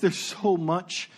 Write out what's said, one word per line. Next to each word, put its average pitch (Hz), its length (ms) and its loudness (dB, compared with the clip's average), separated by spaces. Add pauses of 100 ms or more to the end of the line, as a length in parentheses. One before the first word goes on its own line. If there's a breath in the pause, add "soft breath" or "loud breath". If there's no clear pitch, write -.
there's 185 160 4
so 196 400 0
much 165 600 -2